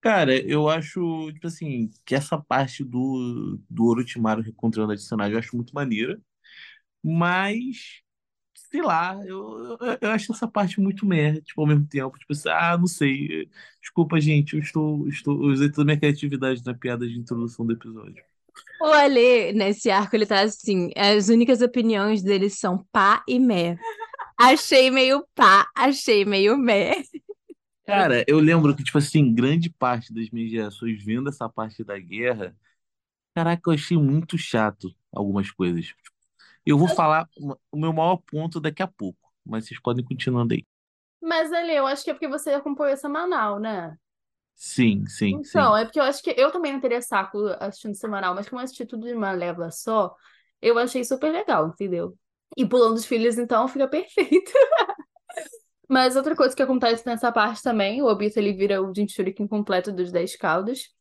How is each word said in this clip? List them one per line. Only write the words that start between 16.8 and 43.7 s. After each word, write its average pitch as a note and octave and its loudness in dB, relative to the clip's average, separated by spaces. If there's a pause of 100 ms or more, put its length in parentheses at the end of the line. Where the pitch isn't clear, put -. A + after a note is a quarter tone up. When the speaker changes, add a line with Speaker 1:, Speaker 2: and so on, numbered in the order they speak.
Speaker 1:
de A#2 -8
introdução A#2 -8
do A2+ -2
episódio. A2+ -12 (600)
Speaker 2:
O - -2
Ale, B3 6
nesse G3+ 0
arco, G3 2
ele G#3+ 2
tá G3+ 2
assim, G3 -2
as G3+ 4
únicas A#3 6
opiniões A3 0
dele G3 2
são F#3+ -4
pá G#3 4
e B3+ 0
meh. F3 2 (600)
Achei C4 6
meio C4 2
pá, G3 6
achei C4 2
meio G3+ 4
meh. A#3+ 2 (840)
Speaker 1:
Cara, F3 2
eu D3+ 4
lembro D#3 4
que, C3+ -8
tipo - -4
assim, C#3+ 4
grande D3+ 2
parte B2 -4
das A2 -8
minhas A2+ -6
reações A2 -6
vendo A#2+ -4
essa B2+ -8
parte A2 -10
da G2+ -10
guerra, G2+ -6 (760)
caraca, E3+ 0
eu E3+ 2
achei D3+ 0
muito D3+ 2
chato G#2+ -2 (180)
algumas G2 -4
coisas. F2 -4 (720)
Eu D3 4
vou F3 4
falar D#3+ 2
uma, C#3 -10 (120)
o - -10
meu D#3+ -2
maior E3 2
ponto E3 -8
daqui D#3 -4
a F#3+ -2
pouco, - -12 (260)
mas A2 -8
vocês - -18
podem B2 -2
continuando B2 -2
aí. - -4 (540)
Speaker 3:
Mas, D#4+ -2
Ale, E4+ -2
eu C#4 2
acho C#4 -4
que - -6
é C#4+ -2
porque D#4 -8
você C#4+ -6
acompanhou C#4+ -2
semanal, C#4+ -4
né? F3+ -8 (580)